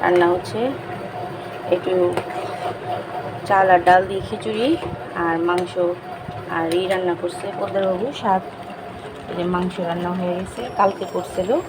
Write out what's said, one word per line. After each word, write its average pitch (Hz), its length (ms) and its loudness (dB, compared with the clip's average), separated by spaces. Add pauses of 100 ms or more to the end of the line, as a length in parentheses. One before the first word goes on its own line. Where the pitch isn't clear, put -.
রান্না 180 300 6
হচ্ছে 185 260 -2 (1160)
একটু 185 180 0 (1500)
চাল 190 280 6
আর 175 120 8
ডাল 185 220 10
দিয়ে 196 180 -2
খিচুড়ি 220 400 -2 (560)
আর 165 120 0 (140)
মাংস 180 240 0 (840)
আর 165 100 0 (140)
ই - 20 0 (100)
রান্না 180 280 2
করছে 180 240 -4 (140)
পদ্মাবাবু, 190 480 0 (140)
শাক। 190 200 4 (880)
এই - 80 -8
যে 175 60 -2 (120)
মাংস 180 200 0 (140)
রান্না 175 300 -2
হয়ে 180 200 0
গেছে, 190 220 -8 (180)
কালকে 196 340 2
করছিল 180 360 -2 (200)